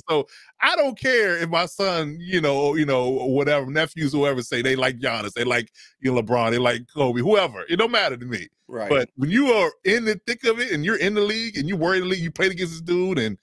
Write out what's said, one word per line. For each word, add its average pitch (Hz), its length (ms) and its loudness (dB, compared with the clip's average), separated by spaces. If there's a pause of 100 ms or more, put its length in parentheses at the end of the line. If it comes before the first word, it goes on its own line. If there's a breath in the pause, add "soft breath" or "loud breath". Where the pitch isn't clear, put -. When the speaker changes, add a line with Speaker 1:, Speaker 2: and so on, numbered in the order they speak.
Speaker 1:
So 160 180 2 (340 loud breath)
I 285 160 4
don't 277 220 0
care 220 400 2
if 165 100 -4
my 170 180 0
son, 165 540 -4
you 175 200 -2
know, 143 340 2
you 151 120 2
know, 127 220 2
whatever, 135 640 0
nephews, 156 420 -2
whoever 143 300 2
say 120 200 -4
they 131 140 2
like 131 220 0
Giannis, 113 360 -4
they 120 100 -2
like, 120 260 -2 (300 loud breath)
you 127 120 0
know, 123 100 2
LeBron, 113 280 2
they 120 80 2
like 120 240 2 (100)
Kobe, 127 280 0
whoever. 147 480 2
It 170 80 0
don't 226 160 0
matter 180 240 0
to 120 100 -12
me. 110 220 -8 (200)
Speaker 2:
Right. 110 220 -8
Speaker 1:
But 131 260 2
when 143 140 -2
you 254 220 4
are 185 180 4 (140)
in 220 220 2
the 208 200 -2
thick 240 180 -8
of 226 140 2
it 247 140 -2
and 151 120 -2
you're 208 140 0
in 190 160 0
the 208 80 0
league 220 340 -4
and 143 120 -4
you 196 80 -2
were 170 180 0
in 185 80 2
the 180 60 -4
league, 185 120 -2
you 165 120 -4
played 190 200 0
against 175 200 -6
this 165 100 -14
dude 180 360 0
and 110 240 -2